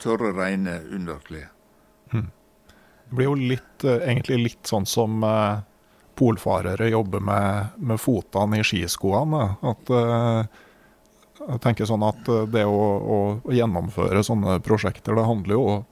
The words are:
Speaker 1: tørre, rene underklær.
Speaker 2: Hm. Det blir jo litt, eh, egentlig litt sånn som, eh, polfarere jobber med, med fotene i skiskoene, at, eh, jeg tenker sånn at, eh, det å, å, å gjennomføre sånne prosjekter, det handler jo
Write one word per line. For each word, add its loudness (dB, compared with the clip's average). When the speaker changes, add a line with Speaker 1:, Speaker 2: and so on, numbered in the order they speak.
Speaker 1:
tørre, -2
rene -2
underklær. -10
Speaker 2:
Hm. -4
Det -6
blir 2
jo 2
litt, -4
eh, 4
egentlig 0
litt -2
sånn 0
som, 0
eh, 2
polfarere 2
jobber 0
med, 0
med -2
fotene 0
i 0
skiskoene, 0
at, -4
eh, 2
jeg -4
tenker 0
sånn 0
at, -4
eh, 2
det 0
å, 2
å, 0
å -4
gjennomføre 0
sånne 0
prosjekter, 0
det 2
handler 0
jo 0